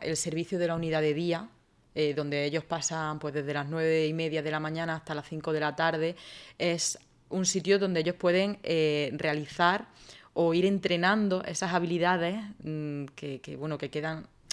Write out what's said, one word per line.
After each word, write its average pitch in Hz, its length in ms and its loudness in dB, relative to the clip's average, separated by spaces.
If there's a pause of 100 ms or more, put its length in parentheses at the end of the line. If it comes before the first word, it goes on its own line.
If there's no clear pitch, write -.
el 160 140 -2
servicio 165 420 -2
de 175 80 2
la 165 80 2
unidad 160 280 0
de 151 120 4
día, 170 340 -2 (460)
eh, 151 180 2
donde 143 320 0
ellos 151 200 0
pasan 156 540 -4
pues 147 140 -6
desde 143 220 -4
las 143 140 -4
nueve 160 380 2
y 151 60 0
media 160 300 -2
de 156 80 -2
la 156 100 -2
mañana 160 360 -4
hasta 156 180 -8
las 147 120 -6
cinco 156 280 -6
de 151 60 2
la 151 140 0
tarde, 165 400 0 (440)
es 170 400 0 (320)
un 185 160 0
sitio 190 320 4
donde 185 220 2
ellos 175 160 0
pueden, 185 480 2
eh, 151 500 2
realizar 160 720 2 (460)
o 170 180 4
ir 175 140 4
entrenando 185 800 2
esas 175 280 -4
habilidades, 175 640 2 (260)
mm, 147 520 -6
que, 139 260 -10
que, 147 160 -12
bueno, 147 220 -6
que 139 100 -6
quedan, 160 380 -6 (260)